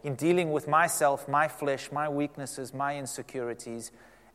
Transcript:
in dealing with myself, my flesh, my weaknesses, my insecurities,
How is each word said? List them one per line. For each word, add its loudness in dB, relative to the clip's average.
in -4
dealing 4
with 0
myself, 4
my 4
flesh, -2
my -2
weaknesses, -4
my -2
insecurities, -8